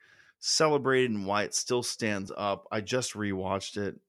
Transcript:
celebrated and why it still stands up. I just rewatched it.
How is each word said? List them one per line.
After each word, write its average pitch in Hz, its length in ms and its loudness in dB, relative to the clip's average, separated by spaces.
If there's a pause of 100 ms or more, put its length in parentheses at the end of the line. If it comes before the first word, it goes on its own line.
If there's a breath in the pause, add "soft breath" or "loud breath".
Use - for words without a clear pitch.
(400 soft breath)
celebrated 131 720 4
and 104 160 -2
why 101 160 2
it - 100 -4
still 123 300 0
stands 104 520 -4
up. 98 360 -2
I 107 100 -2
just 120 320 -2
rewatched 98 640 -2
it. 101 300 -4